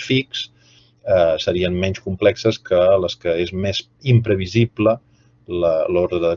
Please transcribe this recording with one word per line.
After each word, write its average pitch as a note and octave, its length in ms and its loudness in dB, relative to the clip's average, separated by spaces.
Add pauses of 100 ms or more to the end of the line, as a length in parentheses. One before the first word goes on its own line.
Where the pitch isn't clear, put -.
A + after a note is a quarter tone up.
fix, - 400 -4 (580)
eh, E2+ 320 2
serien F2+ 400 -2
menys F#2+ 240 -4
complexes G2+ 560 0
que F2+ 240 0 (220)
les E2+ 120 -6
que E2+ 280 -2
és F2 100 -8
més F#2+ 300 -4 (180)
imprevisible A2+ 960 2 (500)
la, F2 260 0 (140)
l'ordre F2 340 0
de E2+ 140 0